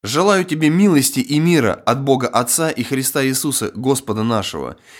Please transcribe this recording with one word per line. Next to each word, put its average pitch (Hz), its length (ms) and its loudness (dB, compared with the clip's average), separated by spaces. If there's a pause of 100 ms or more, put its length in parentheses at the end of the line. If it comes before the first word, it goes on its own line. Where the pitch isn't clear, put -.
Желаю 185 400 2
тебе 156 260 0
милости 165 480 2
и 143 220 0
мира 156 340 2
от 131 280 0
Бога 131 260 2
Отца 139 420 0
и 120 140 -6
Христа 135 420 -2
Иисуса, 131 480 -4
Господа 113 480 -2
нашего, 95 540 -4 (240)